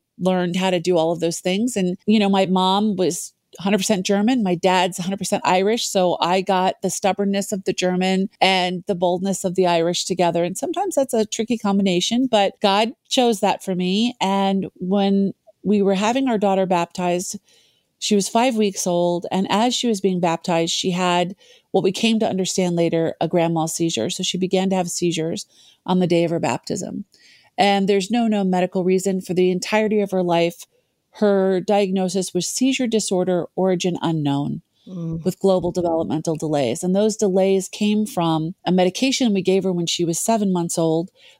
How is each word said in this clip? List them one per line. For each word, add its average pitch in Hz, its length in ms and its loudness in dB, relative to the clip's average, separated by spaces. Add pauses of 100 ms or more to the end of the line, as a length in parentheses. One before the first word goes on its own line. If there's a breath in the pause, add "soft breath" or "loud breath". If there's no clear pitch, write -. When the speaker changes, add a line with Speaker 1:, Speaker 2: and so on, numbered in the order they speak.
(180)
Speaker 1:
learned 180 380 0
how 185 120 0
to 185 100 2
do 175 200 0
all 160 120 2
of 170 100 -4
those 165 200 -2
things. 202 340 -2
And, 180 300 -2
you 214 140 4
know, 202 100 2
my 196 160 4
mom 185 520 2
was 175 360 -2 (260)
hundred 196 200 0
percent 196 280 0
German. 208 360 2
My 185 120 0
dad's 180 440 0
a 180 40 -6
hundred 196 160 -4
percent - 260 -4
Irish. 190 420 2
So 180 340 2
I 180 200 2
got 185 420 0
the 185 80 0
stubbornness 196 600 -2
of 190 120 -6
the 190 80 -2
German 185 580 0 (100)
and 180 460 2
the 202 80 0
boldness 180 500 -2
of 180 100 -2
the 185 120 2
Irish 170 380 2
together. 175 400 0
And 180 120 -6
sometimes 349 380 -4
that's 269 200 0
a 220 120 2
tricky 220 320 -4
combination, 196 680 0
but 202 340 0
God 214 320 2 (160)
chose 240 320 2
that - 220 0
for 190 120 -4
me. 190 460 0
And 196 460 0 (100)
when 196 580 0 (280)
we 202 200 2
were 196 120 2
having 240 340 0
our 226 100 0
daughter 190 280 2
baptized, 180 720 -2 (600 soft breath)
she - 160 0
was 196 140 2
five 240 280 0
weeks 208 300 -2
old. 175 440 0
And 190 180 0
as 226 260 2
she - 120 -2
was 214 140 0
being 185 180 0
baptized, 170 540 0
she - 180 -2
had 180 460 0 (340 soft breath)
what 180 140 0
we 185 80 2
came 226 260 2
to 220 100 2
understand 180 460 -2
later, 165 460 0
a 165 80 0
grand 170 260 2
mal 160 140 -2
seizure. 165 420 -2
So - 120 -8
she 180 160 -4
began 190 320 0
to 190 60 0
have 180 140 -2
seizures 170 560 -4 (400 soft breath)
on 185 140 2
the 180 60 2
day 170 180 4
of 160 60 0
her 170 100 -2
baptism. - 640 -6 (520 soft breath)
And 196 320 2
there's 196 220 2
no 233 160 0
known 202 240 0
medical 180 320 0
reason. 185 380 0
For 180 140 -6
the 180 160 4
entirety 214 500 0
of 202 100 -2
her 185 120 0
life, 170 440 0 (500)
her 190 440 2
diagnosis 190 760 0
was 180 120 -2
seizure 254 400 0
disorder, 185 680 0
origin 185 480 0
unknown, 147 600 -2 (260)
Speaker 2:
Mm. 165 360 -8
Speaker 1:
with 185 140 -4
global 185 320 2
developmental 165 640 -2
delays. 147 480 -2
And 185 140 0
those 208 200 0
delays 190 520 2
came 214 360 0
from 165 520 -2 (100)
a 170 60 0
medication 208 600 2
we 196 80 0
gave 185 220 2
her 190 100 -2
when 175 140 -2
she - 180 -2
was 165 140 -2
seven 214 340 0
months 175 240 -2
old 165 360 0 (280 soft breath)